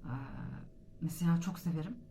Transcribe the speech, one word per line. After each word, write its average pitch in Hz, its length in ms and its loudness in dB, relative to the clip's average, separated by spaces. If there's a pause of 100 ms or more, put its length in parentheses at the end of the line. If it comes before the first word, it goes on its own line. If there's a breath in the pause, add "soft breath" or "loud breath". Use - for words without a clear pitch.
Ee, - 40 -6 (920)
mesela 170 400 6
çok - 180 -2
severim. 165 360 0 (160)